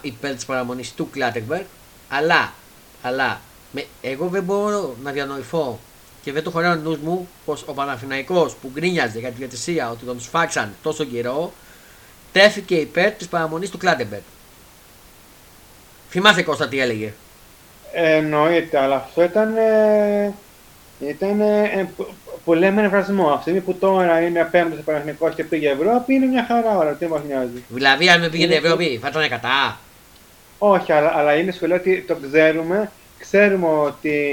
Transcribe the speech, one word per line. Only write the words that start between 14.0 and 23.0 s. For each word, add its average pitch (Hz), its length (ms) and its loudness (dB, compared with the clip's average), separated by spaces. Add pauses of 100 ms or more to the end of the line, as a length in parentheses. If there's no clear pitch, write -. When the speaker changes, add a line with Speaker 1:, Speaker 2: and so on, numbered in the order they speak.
Speaker 1:
Θυμάσαι, 185 320 2
Κώστα, 147 260 -2
τι 135 120 -2
έλεγε; 110 320 -2 (800)
Speaker 2:
Εννοείται, 156 840 2
αλλά 135 180 2
αυτό 147 260 -2
ήταν, 220 340 2
ε... 214 760 2 (760)
ήταν, 196 320 -2
ε, 208 560 2
που, 190 100 -8 (380)
που 165 100 4
λέμε 196 280 4
νευρασμό. 196 440 2